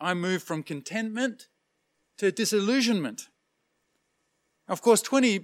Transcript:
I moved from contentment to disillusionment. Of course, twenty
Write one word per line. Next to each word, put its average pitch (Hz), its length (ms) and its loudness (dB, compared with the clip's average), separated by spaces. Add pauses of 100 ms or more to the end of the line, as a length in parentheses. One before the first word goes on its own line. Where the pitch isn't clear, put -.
I 180 120 0
moved 175 320 -2
from 156 160 -4
contentment 220 840 -6 (720)
to 190 160 2
disillusionment. 214 960 0 (1400)
Of - 140 -6
course, 226 200 6
twenty 247 420 2